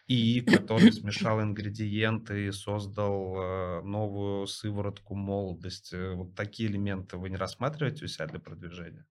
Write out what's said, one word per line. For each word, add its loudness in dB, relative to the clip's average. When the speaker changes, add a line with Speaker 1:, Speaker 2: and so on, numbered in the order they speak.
Speaker 1:
И 4
И, 2
который 8
Speaker 2:
<coughs> -
Speaker 1:
смешал 0
ингредиенты 0
и 0
создал, -2
э, -2
новую -2
сыворотку -6
молодости. -4
Вот -8
такие -2
элементы -2
вы -6
не -4
рассматриваете -2
у -6
себя -6
для -10
продвижения? -14